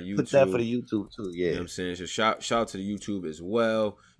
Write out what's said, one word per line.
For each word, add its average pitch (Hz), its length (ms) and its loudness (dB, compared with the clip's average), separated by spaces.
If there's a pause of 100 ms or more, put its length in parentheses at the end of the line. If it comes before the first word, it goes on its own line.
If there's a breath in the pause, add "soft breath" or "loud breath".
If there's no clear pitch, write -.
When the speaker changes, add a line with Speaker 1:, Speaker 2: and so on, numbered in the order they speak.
Speaker 1:
And 101 60 -2
put 127 140 2
that 107 200 8
for 117 100 2
Speaker 2:
YouTube. - 0 -
Speaker 1:
the 120 220 0
YouTube 107 340 -4
too, 98 180 -8
yeah. 87 140 0
Speaker 2:
You 80 60 2
know 69 40 0
what 87 40 -2
I'm 87 80 -6
saying? 90 260 -4
So 87 100 -8
shout, 110 380 0
shout 117 180 2
out 107 80 0
to 101 80 -10
the 98 180 -4
YouTube 98 320 -6
as 78 140 -8
well. 110 560 2 (220 soft breath)